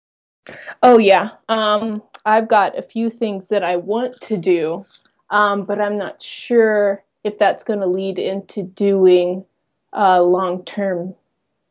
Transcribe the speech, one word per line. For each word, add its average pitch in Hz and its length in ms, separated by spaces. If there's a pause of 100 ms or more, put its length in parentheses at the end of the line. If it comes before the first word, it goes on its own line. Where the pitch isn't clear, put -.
(840)
Oh, 247 160
yeah. 190 320 (180)
Um, 214 540 (220)
I've 220 240
got 202 300
a 180 40
few 226 280
things 208 380
that 208 140
I 180 140
want 214 460
to 220 140
do, 170 460 (460)
um, 202 360
but 208 160
I'm 208 160
not 190 240
sure 214 840 (180)
if 208 160
that's 202 240
gonna 208 240
lead 190 320
into 196 460
doing, 185 800 (480)
uh, 185 300
long-term 180 920 (560)